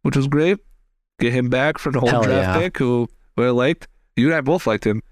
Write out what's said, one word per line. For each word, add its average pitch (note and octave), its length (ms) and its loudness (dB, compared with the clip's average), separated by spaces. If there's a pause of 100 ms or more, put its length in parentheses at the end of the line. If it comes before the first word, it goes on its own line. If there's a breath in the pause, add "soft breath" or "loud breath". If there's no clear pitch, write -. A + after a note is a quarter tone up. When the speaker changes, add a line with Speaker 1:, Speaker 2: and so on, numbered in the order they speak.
Speaker 1:
which C#3 120 0
was C#3 120 0
great. D#3+ 320 0 (600)
Get A#2+ 140 0
him B2 160 0
back C3+ 280 0
from C#3 160 -6
the C3+ 60 0
whole B2 100 2
Speaker 2:
Hell A#2+ 140 2
Speaker 1:
draft - 340 0
Speaker 2:
yeah. - 60 2
Speaker 1:
pick, F3+ 160 -4
who B2 280 0 (300)
we A#2+ 140 2
liked. B2+ 360 -2 (280)
You C3 100 2
and E3 100 2
I D3+ 60 -2
both C#3+ 240 -2
liked A2 220 -2
him. G#2+ 240 0